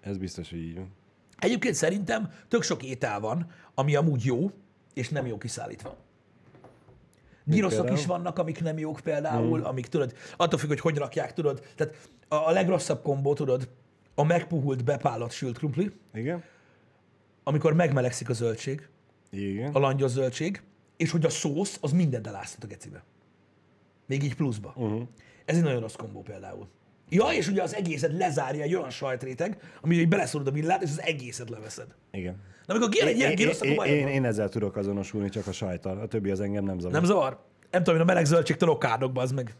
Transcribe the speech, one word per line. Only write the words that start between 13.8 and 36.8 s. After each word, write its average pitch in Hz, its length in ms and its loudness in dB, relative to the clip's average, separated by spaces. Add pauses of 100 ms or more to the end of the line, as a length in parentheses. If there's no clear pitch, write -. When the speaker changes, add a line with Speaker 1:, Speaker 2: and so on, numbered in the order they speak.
Speaker 2:
a 147 80 4
megpuhult, 151 600 2
bepálott 120 480 0
sült 123 260 -6
krumpli, 156 340 -2 (220)
Speaker 1:
Igen. 156 300 -4 (1000)
Speaker 2:
amikor 151 300 2
megmelegszik 131 560 2
a 127 40 0
zöldség, 117 540 -4 (420)
Speaker 1:
Igen. 101 440 -4
Speaker 2:
a 147 60 6
langyos 135 320 2
zöldség, 135 500 -2 (360)
és 160 140 0
hogy 160 140 2
a 156 40 4
szósz, 156 520 -2
az 143 100 -2
mindent 131 360 2
eláztat 98 360 -12
a 107 40 -12
gecibe. 98 360 -16 (1000)
Még 139 180 -2
így 131 120 -2
pluszba. 113 420 -2
Speaker 1:
Mhm. 113 240 -2 (440)
Speaker 2:
Ez 160 120 0
egy 170 60 4
nagyon 131 180 2
rossz 107 140 -10
kombó 101 260 -12
például. 98 460 -14 (440)
Ja, 202 160 6
és 254 200 0
ugye 190 160 2
az 170 120 -2
egészet 160 360 0
lezárja 151 520 0
egy 160 120 0
olyan 180 140 -4
sajtréteg, 131 680 -4 (240)
ami 165 140 4
így 170 120 6
beleszorod 156 400 2
a 135 40 0
villát, 160 320 0
és 139 60 -2
az 151 120 -6
egészet 123 480 -6
leveszed. 110 460 -14 (160)
Speaker 1:
Igen. 90 240 -8 (300)
Speaker 2:
Na, 180 100 -2
amikor 226 140 2
kijön 311 180 4
egy 240 60 4
Speaker 1:
Én, 226 60 2
Speaker 2:
ilyen 269 120 4
Speaker 1:
én, - 60 2
Speaker 2:
gyrosz, - 180 4
akkor - 120 -2
Speaker 1:
én, 143 80 4
Speaker 2:
baj - 140 2
Speaker 1:
én, 147 140 4
Speaker 2:
van. 139 80 0
Speaker 1:
én 135 140 2
ezzel 104 240 0
tudok 104 260 -2
azonosulni, 101 540 -4
csak 98 180 -6
a 95 40 -6
sajttal. 92 480 -6
A 107 80 -8
többi 101 240 -2
az 95 80 0
engem 101 240 -2
nem 95 160 -2
zavar. 90 140 -4